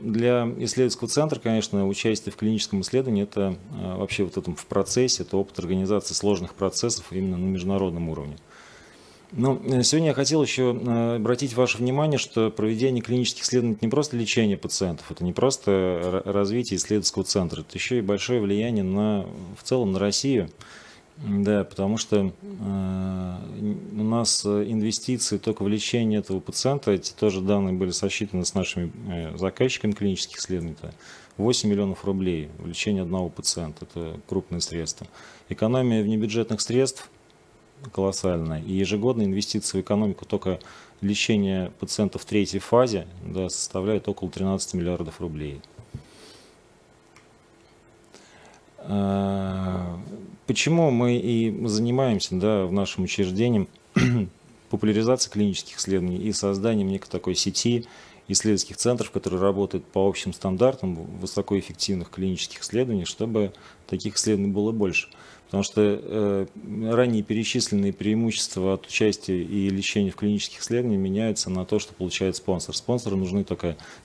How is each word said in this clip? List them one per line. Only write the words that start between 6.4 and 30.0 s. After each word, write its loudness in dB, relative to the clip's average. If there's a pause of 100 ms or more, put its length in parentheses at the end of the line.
процессов -2
именно -2
на -2
международном 0
уровне. -6 (960)
Ну, 0
э, 2
сегодня 4
я 2
хотел 2
ещё, 2
э, 0
обратить 0
ваше 4
внимание, 2
что 0
проведение 0
клинических 0
исследований — 2
это 0
не 2
просто 0
лечение 2
пациентов, -4
это -6
не 0
просто 2
ра-, 2
развитие 0
исследовательского 0
центра, 0
это -12
ещё -2
и 4
большое 0
влияние 0
на, 0 (320)
в -20
целом 2
на 0
Россию. 2 (640)
Да, 2
потому -2
что, 0
э, -4 (540)
у -4
нас, 0
э, 2
инвестиции -2
только -2
в 0
лечение 2
этого -4
пациента, 0
эти 2
тоже 2
данные 2
были 0
сосчитаны -2
с -4
нашими, -2 (200)
э, -6
заказчиками 0
клинических -2